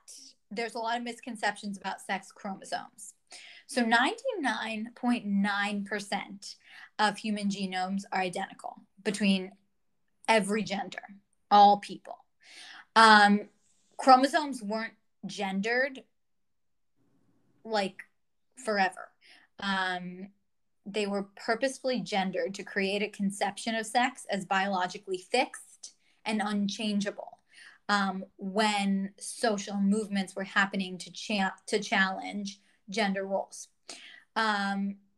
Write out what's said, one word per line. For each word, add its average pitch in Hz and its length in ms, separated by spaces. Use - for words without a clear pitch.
there's 226 240
a 240 60
lot 226 180
of 240 60
misconceptions 214 760
about 196 240
sex 190 300
chromosomes. - 840
So 247 160
ninety-nine 233 1120
point 240 300
nine 202 580
percent 202 720
of 208 200
human 208 320
genomes 196 640
are 190 100
identical - 600
between 196 480
every 214 360
gender, 190 400
all 202 260
people. - 400
Um, 208 540
chromosomes 269 640
weren't 220 320
gendered, 220 800
like, 202 400
forever. 196 440
Um, 185 720
they 208 180
were 196 180
purposefully 254 640
gendered 185 560
to 190 80
create 196 400
a 202 60
conception 202 640
of 220 100
sex 254 440
as 185 160
biologically 190 720
fixed - 760
and 214 180
unchangeable, 202 960
um, 196 340
when 196 840
social 202 580
movements 196 580
were 190 100
happening 190 520
to 170 140
cha-, 190 420
to 214 120
challenge 190 800
gender 196 360
roles. - 420
Um, 202 600